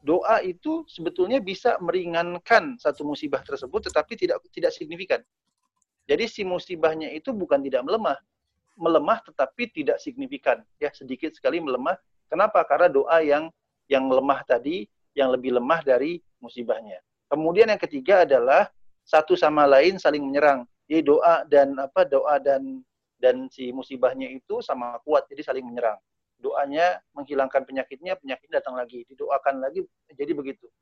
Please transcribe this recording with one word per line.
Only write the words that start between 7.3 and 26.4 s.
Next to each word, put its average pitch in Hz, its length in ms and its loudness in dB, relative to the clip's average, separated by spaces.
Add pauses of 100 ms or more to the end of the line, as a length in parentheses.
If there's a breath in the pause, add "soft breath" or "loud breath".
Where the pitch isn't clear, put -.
bukan 160 240 0
tidak 131 240 -2
melemah, 175 320 -2 (640)
melemah 165 480 2
tetapi 165 480 -4
tidak 131 240 -2
signifikan, 131 640 -4 (160)
ya, 147 160 -4
sedikit 135 400 -10
sekali 147 240 -2
melemah. 143 400 -4 (320)
Kenapa? 190 320 2
Karena 156 240 4
doa 147 320 4
yang, 156 320 0 (400)
yang 131 160 2
lemah 135 400 2
tadi, 143 400 -2 (320)
yang 131 160 2
lebih 123 240 0
lemah 151 240 -2
dari 139 400 0 (160)
musibahnya. 110 640 -8 (240)
Kemudian 170 400 2
yang 208 160 -2
ketiga 165 400 2
adalah 139 480 4 (320)
satu 156 320 2
sama 151 320 4
lain 156 320 6
saling 147 240 0
menyerang. 139 400 2 (240)
Jadi 147 240 2
doa 160 320 4
dan 139 320 4
apa, 139 320 0
doa 139 320 2
dan, 135 400 -2 (400)
dan 127 320 0
si 127 240 -10
musibahnya 127 560 -4
itu 196 320 -10
sama 120 400 -8
kuat, 147 240 0
jadi 139 160 -14
saling 131 240 -6
menyerang. 117 320 -4 (400)
Doanya 143 720 -2